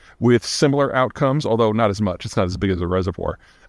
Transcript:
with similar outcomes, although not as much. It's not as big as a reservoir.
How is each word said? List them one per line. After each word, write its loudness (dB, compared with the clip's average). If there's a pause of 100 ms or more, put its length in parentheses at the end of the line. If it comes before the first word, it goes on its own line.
(200)
with 4
similar 0
outcomes, 0
although 2
not 2
as -4
much. -2
It's -12
not 2
as -6
big 0
as -2
a -2
reservoir. -2 (300)